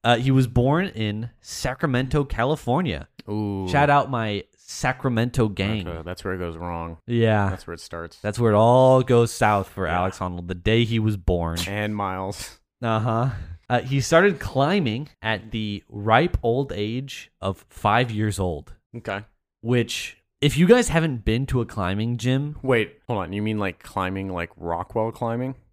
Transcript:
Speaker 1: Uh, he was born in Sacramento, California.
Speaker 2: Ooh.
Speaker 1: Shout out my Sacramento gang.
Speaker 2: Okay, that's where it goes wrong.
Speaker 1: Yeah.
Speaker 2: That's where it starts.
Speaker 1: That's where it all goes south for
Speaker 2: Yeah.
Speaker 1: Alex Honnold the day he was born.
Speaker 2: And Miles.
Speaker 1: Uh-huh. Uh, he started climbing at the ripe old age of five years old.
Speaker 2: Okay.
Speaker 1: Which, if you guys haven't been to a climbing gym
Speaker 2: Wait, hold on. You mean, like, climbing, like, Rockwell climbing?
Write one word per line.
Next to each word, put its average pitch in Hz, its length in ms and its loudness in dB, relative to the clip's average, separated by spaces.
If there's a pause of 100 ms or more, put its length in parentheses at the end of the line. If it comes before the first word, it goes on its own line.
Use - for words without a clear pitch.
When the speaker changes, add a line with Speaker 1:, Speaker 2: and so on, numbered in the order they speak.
Speaker 1:
Uh, 120 140 4
he 127 120 0
was 131 160 6
born 139 420 2
in 110 420 -4 (100)
Sacramento, 131 840 -2
California. 131 840 -2 (200)
Speaker 2:
Ooh. 101 400 -4
Speaker 1:
Shout 143 220 4
out 139 200 2
my 110 340 -4 (140)
Sacramento 123 920 0
gang. 98 400 -4
Speaker 2:
Okay, 82 160 -8
that's 90 200 -10
where 95 100 -4
it 92 40 -8
goes 85 180 -6
wrong. 85 500 -8
Speaker 1:
Yeah. 110 440 2
Speaker 2:
That's 92 160 -8
where 85 80 -10
it 82 60 -16
starts. 85 400 -12
Speaker 1:
That's 107 180 -4
where 113 140 4
it 104 40 6
all 127 460 8
goes 117 300 4
south 104 360 2
for 92 180 -6
Speaker 2:
Yeah. 85 120 0
Speaker 1:
Alex 95 220 -2
Honnold 87 260 -6
the 90 80 -4
day 107 300 2
he 113 160 0
was 107 160 0
born. 85 500 0
Speaker 2:
And 104 300 -4
Miles. 95 640 -6 (200)
Speaker 1:
Uh-huh. 117 500 0 (380)
Uh, 123 140 2
he 135 180 0
started 180 400 4
climbing 139 680 0 (140)
at 110 300 -6
the 107 360 -6
ripe 113 540 2
old 131 320 0
age 117 560 -6 (100)
of 95 280 -4
five 117 420 2
years 107 300 -2
old. 87 320 -4 (240)
Speaker 2:
Okay. 104 260 -8 (380)
Speaker 1:
Which, 117 560 -2 (240)
if 147 160 2
you 170 100 6
guys 233 220 8
haven't 151 360 0
been 120 220 0
to 127 140 0
a 110 60 -2
climbing 104 500 -2
gym 135 460 -2
Speaker 2:
Wait, 120 440 0
hold 110 140 -2
on. 87 120 -6
You 104 100 -2
mean, 107 160 -2
like, 98 220 -4
climbing, 95 520 -4
like, 87 240 -6
Rockwell 90 560 -4
climbing? 123 420 -6 (180)